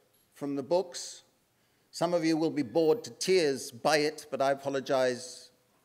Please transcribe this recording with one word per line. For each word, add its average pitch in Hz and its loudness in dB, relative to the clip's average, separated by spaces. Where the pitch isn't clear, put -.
from 143 -6
the 139 -4
books. - -2
Some 170 -2
of 165 0
you 160 4
will 156 0
be 143 -2
bored 156 2
to - -14
tears 156 0
by 147 2
it, 151 -2
but 135 -4
I 135 4
apologize 135 -2